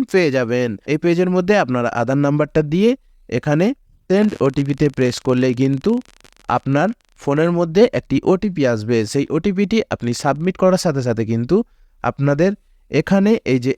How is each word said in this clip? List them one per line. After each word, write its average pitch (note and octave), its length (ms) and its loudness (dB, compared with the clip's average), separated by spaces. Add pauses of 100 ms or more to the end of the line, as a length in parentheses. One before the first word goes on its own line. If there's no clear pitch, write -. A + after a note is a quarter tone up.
(120)
পেয়ে F3 200 2
যাবেন। B2 380 0 (220)
এই D3+ 120 0
পেজের F3 320 2
মধ্যে F#3 280 2
আপনারা B2 260 -2 (120)
আধার C3+ 240 0
নাম্বারটা D3 360 0 (120)
দিয়ে G3+ 160 2 (400)
এখানে D3+ 360 0 (440)
সেন্ড G#3 220 2 (140)
ওটিপিতে C#3+ 400 0 (100)
প্রেস B2+ 200 0 (100)
করলেই C3 360 2
কিন্তু C3+ 300 0 (580)
আপনার C#3+ 400 0 (320)
ফোনের D#3 300 0
মধ্যে F3 320 2 (160)
একটি - 180 -2 (140)
ওটিপি F3+ 320 -2 (100)
আসবে। A2 240 -2 (140)
সেই C#3+ 140 -2 (100)
ওটিপিটি G3 420 0 (160)
আপনি A#2+ 180 -4 (100)
সাবমিট D3+ 400 -2
করার F#3 240 4
সাথে C#3 220 -2
সাথে A2+ 240 -2
কিন্তু A#2+ 260 0 (460)
আপনাদের C#3+ 480 0 (400)
এখানে G3 400 2 (140)
এই C3 200 0
যে C3+ 120 0